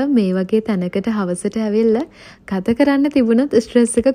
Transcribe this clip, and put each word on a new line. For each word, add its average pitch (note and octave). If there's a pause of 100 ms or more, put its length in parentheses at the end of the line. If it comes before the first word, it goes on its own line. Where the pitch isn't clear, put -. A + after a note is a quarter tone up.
මේ G#3+
වගේ F#3+
තැනකට G3
හවසට G3+
ඇවිල්ලා A3 (420)
ගත F#3+
කරන්න C#4
තිබුණොත් B3
ස්ට්‍රෙස් A#3
එක A#3